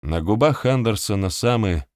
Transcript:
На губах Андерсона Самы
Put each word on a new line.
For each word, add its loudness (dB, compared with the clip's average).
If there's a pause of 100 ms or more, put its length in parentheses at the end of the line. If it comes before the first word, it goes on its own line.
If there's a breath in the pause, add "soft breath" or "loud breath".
На -2
губах 2
Андерсона 0
Самы 0